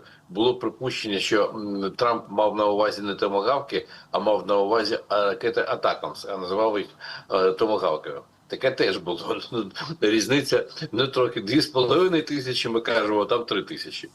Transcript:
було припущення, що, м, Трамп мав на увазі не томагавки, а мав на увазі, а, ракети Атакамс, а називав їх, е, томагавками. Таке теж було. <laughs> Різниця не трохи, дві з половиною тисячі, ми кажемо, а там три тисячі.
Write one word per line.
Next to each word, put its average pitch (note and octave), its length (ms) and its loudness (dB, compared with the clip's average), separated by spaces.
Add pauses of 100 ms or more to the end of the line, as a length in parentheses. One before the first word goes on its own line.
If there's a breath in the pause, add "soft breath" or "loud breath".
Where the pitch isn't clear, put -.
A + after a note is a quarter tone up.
(280 loud breath)
було A2+ 260 2
припущення, A2+ 640 -4
що, G#2 260 2 (100)
м, G2+ 420 -4
Трамп A#2 320 0
мав G#2 280 2
на G#2+ 100 2
увазі G#2 360 2
не G2+ 120 -4
томагавки, G#2 720 0 (240 loud breath)
а F#2 80 -2
мав G2 280 2
на G2+ 100 2
увазі, G2+ 420 2 (100)
а, G2+ 180 2
ракети A2+ 420 0
Атакамс, F2+ 560 -2
а G2+ 140 -6
називав G#2 400 0
їх, F#2 80 -4 (440 loud breath)
е, F#2+ 220 4
томагавками. F2+ 680 0 (260)
Таке - 240 -2
теж C3 260 0
було. F2 400 -4 (320)
<laughs> - 320 -10
Різниця A2+ 640 2 (280 loud breath)
не C3 140 0
трохи, B2 340 0
дві A2 200 2
з C#3+ 60 2
половиною D3+ 560 4
тисячі, C3 460 -4
ми A2+ 120 0
кажемо, G#2+ 420 2
а - 20 0
там A#2+ 200 0
три G#2 180 0
тисячі. - 520 -12